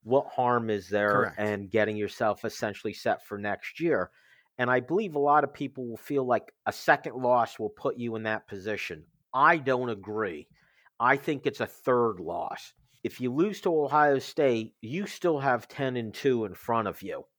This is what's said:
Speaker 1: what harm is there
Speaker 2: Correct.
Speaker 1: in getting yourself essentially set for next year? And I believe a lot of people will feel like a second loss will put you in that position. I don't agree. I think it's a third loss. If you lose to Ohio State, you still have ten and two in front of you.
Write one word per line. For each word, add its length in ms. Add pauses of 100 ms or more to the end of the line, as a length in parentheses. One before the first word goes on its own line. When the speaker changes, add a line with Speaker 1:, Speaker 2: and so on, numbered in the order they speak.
Speaker 1:
what 240
harm 440
is 180
there 240
Speaker 2:
Correct. 260
Speaker 1:
in 300
getting 280
yourself 480
essentially 500
set 300
for 140
next 400
year? 320 (480)
And 120
I 100
believe 340
a 60
lot 240
of 100
people 320
will 100
feel 280
like 280 (140)
a 60
second 420
loss 460
will 100
put 260
you 200
in 80
that 240
position. 560 (280)
I 260
don't 320
agree. 580 (520)
I 160
think 300
it's 140
a 60
third 540
loss. 540 (280)
If 180
you 120
lose 300
to 120
Ohio 460
State, 600
you 240
still 340
have 260
ten 300
and 180
two 300
in 100
front 320
of 160
you. 220 (140)